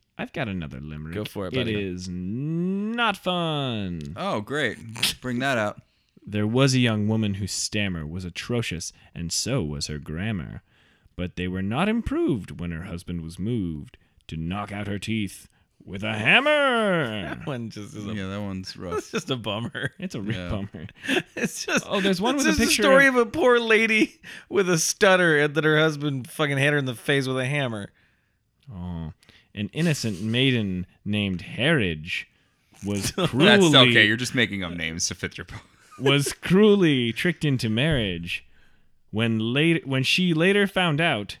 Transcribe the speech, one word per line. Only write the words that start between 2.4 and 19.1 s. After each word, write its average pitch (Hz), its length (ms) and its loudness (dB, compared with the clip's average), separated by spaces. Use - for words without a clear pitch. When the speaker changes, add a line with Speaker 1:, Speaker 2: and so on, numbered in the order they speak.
Speaker 1:
fun. 123 1000 -4
Speaker 3:
Oh, 170 240 -4
great. 120 380 -4
Bring 123 200 -4
that 135 180 0
out. 104 240 -2
Speaker 1:
There 107 220 0
was 131 260 4
a 131 60 4
young 107 300 2
woman 110 240 2
whose 95 180 -6
stammer 95 560 -4
was 90 160 -8
atrocious, 90 720 -6
and 85 200 -8
so 123 280 -2
was 73 260 -4
her 76 120 -6
grammar. 78 640 -8
But 90 180 -6
they 90 140 -4
were 92 120 -4
not 123 280 0
improved 214 720 -2
when 87 100 -6
her 82 120 -8
husband 85 360 -8
was 82 180 -12
moved 90 600 -6
to 80 100 -10
knock 98 340 -6
out 101 160 -8
her 101 100 -4
teeth 107 520 -6
with 98 200 -10
a 107 100 -4
hammer. 196 1080 2
Speaker 2:
That - 240 -10
one 120 240 -6
just 104 240 -12
is 104 100 -10
a, 104 80 -6
Speaker 3:
Yeah, 98 140 -6
that 101 140 -6
one's 95 360 -8
rough. 90 160 -8
Speaker 2:
<laughs> 427 60 -4
it's - 120 -10